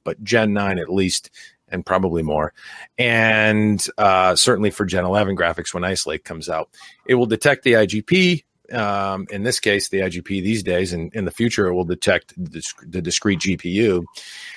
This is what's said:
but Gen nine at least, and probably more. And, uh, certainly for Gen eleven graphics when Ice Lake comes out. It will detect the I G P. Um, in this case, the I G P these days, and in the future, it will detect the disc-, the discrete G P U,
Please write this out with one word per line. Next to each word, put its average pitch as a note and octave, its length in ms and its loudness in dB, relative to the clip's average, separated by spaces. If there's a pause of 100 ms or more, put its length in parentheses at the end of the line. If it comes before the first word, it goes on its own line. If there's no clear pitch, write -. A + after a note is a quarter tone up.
but - 180 -8
Gen A2 300 2
nine G2 260 -2
at D#2+ 100 -6
least, F#2 420 0 (380)
and F2+ 160 -6
probably F#2 380 0
more. D2+ 300 -2 (460)
And, A2 880 2 (140)
uh, F#2 380 4
certainly G#2+ 340 2
for - 140 -2
Gen F2+ 200 0
eleven F#2+ 320 0
graphics E2+ 380 -2
when F2 100 -4
Ice F#2 220 -2
Lake D#2 180 -6
comes D#2+ 240 -12
out. D#2+ 220 -4 (360)
It B2 80 2
will B2 120 4
detect A2+ 380 0
the A#2 120 6
I G#2+ 100 6
G G#2+ 160 -4
P. F3+ 420 2 (280)
Um, G2 580 -4
in G2+ 120 -6
this B2 180 -2
case, G2+ 300 0
the F#2+ 120 0
I F#2+ 60 0
G F2 140 -8
P G2 180 -4
these G#2 220 -2
days, F2+ 300 -2
and E2+ 220 -6
in G#2+ 100 -4
the F2+ 60 -4
future, A2+ 360 0
it F2+ 80 0
will F2+ 100 0
detect F2 520 -2
the F2 140 -8
disc-, - 360 -12
the F2 160 -6
discrete F2+ 380 0
G F#2+ 160 0
P F2 140 -8
U, F#2 360 2 (500)